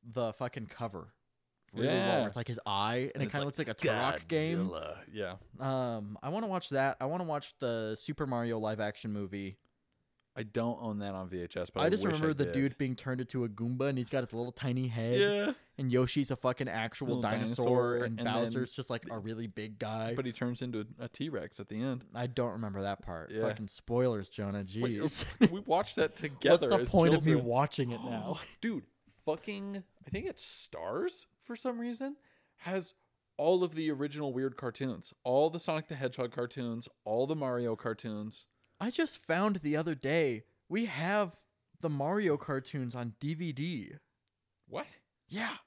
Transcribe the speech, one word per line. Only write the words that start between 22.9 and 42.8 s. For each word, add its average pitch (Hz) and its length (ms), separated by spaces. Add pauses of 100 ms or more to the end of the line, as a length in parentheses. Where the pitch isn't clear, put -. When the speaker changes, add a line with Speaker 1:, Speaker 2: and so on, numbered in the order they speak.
Speaker 1:
part. 82 280
Speaker 2:
Yeah. 107 180
Speaker 1:
Fucking 107 200
spoilers, 120 640
Jonah. 101 340 (120)
Speaker 2:
Wait, 113 240
Speaker 1:
Jeez. - 260 (140)
<laughs> 226 100
Speaker 2:
we 185 100
watched 190 360
that 156 200
together 143 540
Speaker 1:
What's 196 60
the - 60
Speaker 2:
as 127 80
Speaker 1:
point 165 240
of 147 120
me 160 60
Speaker 2:
children. 139 160
Speaker 1:
watching 127 420
it 117 120
now? 120 360 (100)
Speaker 2:
<gasps> - 140
Dude, 202 220 (420)
fucking, 196 560 (240)
I - 40
think 226 160
it's - 160
Stars, - 840 (160)
for 233 140
some 240 220
reason, 240 380 (400)
has 185 380 (420)
all 180 280
of 160 100
the 160 160
original 143 420
weird 135 240
cartoons. 120 560 (120)
All 139 260
the 165 100
Sonic 160 280
the 160 60
Hedgehog 127 380
cartoons, 120 560 (160)
all 117 220
the 156 100
Mario 120 400
cartoons. 110 720 (340)
Speaker 1:
I 220 100
just - 280
found 196 380
the 151 200
other 160 180
day, 135 480 (260)
we 226 180
have 180 540 (400)
the 165 80
Mario 156 480
cartoons 135 600